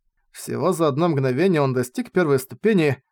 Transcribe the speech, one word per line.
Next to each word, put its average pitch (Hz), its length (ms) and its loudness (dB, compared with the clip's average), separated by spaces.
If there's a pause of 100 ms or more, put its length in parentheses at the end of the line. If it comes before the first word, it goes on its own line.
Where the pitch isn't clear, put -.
(300)
Всего 120 420 -4
за 160 160 0
одно 147 200 0
мгновение 147 520 2
он 131 140 0
достиг 127 360 -4
первой 151 280 2
ступени, 156 720 0